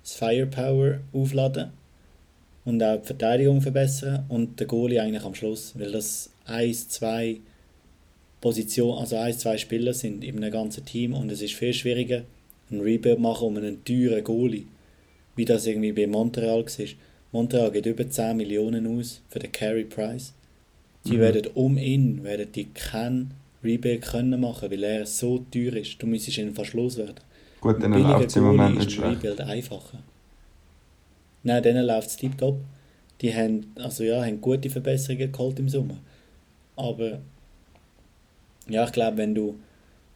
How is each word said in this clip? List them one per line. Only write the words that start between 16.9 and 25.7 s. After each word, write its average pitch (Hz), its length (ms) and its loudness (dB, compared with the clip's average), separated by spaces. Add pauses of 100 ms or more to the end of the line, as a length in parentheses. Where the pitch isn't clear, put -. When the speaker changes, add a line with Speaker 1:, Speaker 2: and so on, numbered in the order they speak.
Speaker 1:
Montreal 117 400 2
gibt 104 140 0
über 117 240 -2
zehn 113 280 -2
Millionen 110 600 -2
aus 117 300 -10
für - 100 -8
den - 120 -10
Carey 110 340 -2
Price. 113 480 -8 (720)
Die - 120 0
Speaker 2:
Mhm. - 20 6
Speaker 1:
werden 107 360 6
um 135 220 4
ihn, 131 460 2
werden 104 300 -4
die 101 120 -6
keinen 127 680 -4 (300)
Rebuild 120 400 0
können 123 360 0
machen, 113 300 -4
weil 98 140 -4
er 107 220 -2
so 123 340 -2 (120)
teuer 120 220 -2